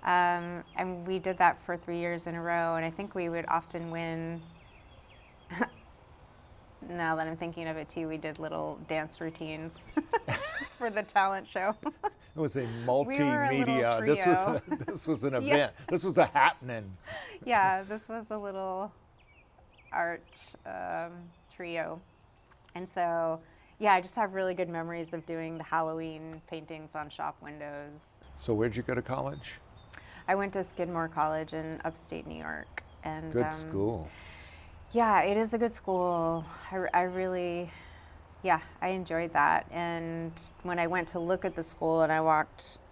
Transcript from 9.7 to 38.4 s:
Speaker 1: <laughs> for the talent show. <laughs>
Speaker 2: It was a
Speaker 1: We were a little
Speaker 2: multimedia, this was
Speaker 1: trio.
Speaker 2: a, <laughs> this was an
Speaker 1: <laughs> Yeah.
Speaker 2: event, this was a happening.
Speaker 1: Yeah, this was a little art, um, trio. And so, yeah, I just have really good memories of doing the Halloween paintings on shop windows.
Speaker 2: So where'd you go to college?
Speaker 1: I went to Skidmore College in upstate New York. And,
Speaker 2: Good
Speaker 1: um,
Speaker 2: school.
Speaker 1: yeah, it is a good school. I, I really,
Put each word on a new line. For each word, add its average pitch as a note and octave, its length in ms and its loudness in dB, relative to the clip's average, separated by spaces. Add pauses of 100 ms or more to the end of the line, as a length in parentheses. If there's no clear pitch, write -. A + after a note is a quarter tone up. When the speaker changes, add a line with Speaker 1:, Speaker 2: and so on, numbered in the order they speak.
Speaker 1:
<laughs> - 500 -6
for A#3+ 120 -2
the G#3 140 -2
talent G3 440 2
show. G3+ 360 0
<laughs> - 20 -4 (500)
Speaker 2:
It D#3 40 -8
was D3+ 160 0
a C#3 60 0
Speaker 1:
We B2+ 640 2
were C#4+ 220 4
a - 120 2
little B3 240 4
Speaker 2:
multimedia, A#2 240 4
this - 220 6
was - 100 8
Speaker 1:
trio. F#3+ 240 2 (180)
Speaker 2:
a, - 60 -6
<laughs> - 60 -6
this - 160 -6
was C#3+ 160 0
an C#3 100 0
Speaker 1:
<laughs> B2 80 2
Yeah. C#4+ 140 4
Speaker 2:
event, C#3 180 4 (140)
this - 160 0
was - 160 2
a D3+ 80 12
happening. B2 680 4 (480)
Speaker 1:
Yeah, F#3+ 380 4
this G#3 260 -10
was A3+ 220 -10
a G#3+ 80 -6
little F#3+ 540 -6 (1000)
art, E3+ 460 -4 (300)
um, E3 460 -6 (380)
trio. E3+ 480 -6 (760)
And F3+ 120 -8
so, E3 540 0 (380)
yeah, G#3 160 8
I F3+ 60 6
just F#3 160 -10
have G3+ 180 0
really F#3 180 0
good F3+ 160 -2
memories E3 440 -6
of D#3+ 120 -8
doing E3 320 -6
the D#3+ 60 -8
Halloween D#3+ 840 -2
paintings D#3 460 -12
on D3+ 160 -6
shop D3+ 320 -6
windows. D3 600 -12 (320)
Speaker 2:
So - 180 0
where'd A2 220 2
you A#2+ 80 -4
go C3 100 -2
to B2 80 0
college? C3+ 540 -6 (720)
Speaker 1:
I F#3+ 80 4
went G3 180 -2
to F#3+ 100 -2
Skidmore E3+ 440 -2
College D#3 460 0
in D#3+ 320 -6
upstate D#3+ 420 -8
New D#2+ 120 -10
York. - 440 -8 (200)
And, D#3+ 300 -8
Speaker 2:
Good A#2+ 140 4
Speaker 1:
um, D#3 40 -2
Speaker 2:
school. G#2+ 560 -2 (840)
Speaker 1:
yeah, A3 320 6
it G3+ 140 4
is A3 180 0
a - 20 2
good A3+ 160 2
school. E3+ 720 2 (260)
I, F#3 220 -2
I F3 100 6
really, F3+ 680 -2 (720)